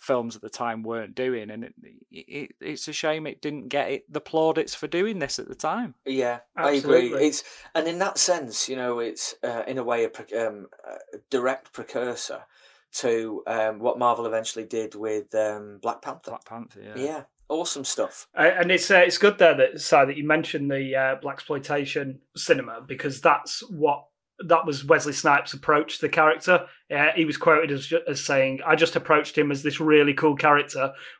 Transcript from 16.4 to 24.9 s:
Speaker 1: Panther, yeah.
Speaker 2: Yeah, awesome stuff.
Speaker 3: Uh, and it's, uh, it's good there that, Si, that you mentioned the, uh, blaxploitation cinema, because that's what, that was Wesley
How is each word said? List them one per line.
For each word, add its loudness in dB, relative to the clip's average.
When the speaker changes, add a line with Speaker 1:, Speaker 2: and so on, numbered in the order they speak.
Speaker 1:
Panther, -16
yeah. -16
Speaker 2:
Yeah, -6
awesome -4
stuff. -4
Speaker 3:
Uh, 6
and 2
it's, 2
uh, 8
it's 6
good 4
there 8
that, 2
Si, 4
that 6
you -4
mentioned 0
the, -2
uh, 0
blaxploitation -6
cinema, 0
because -8
that's 2
what, 0
that 4
was -6
Wesley 2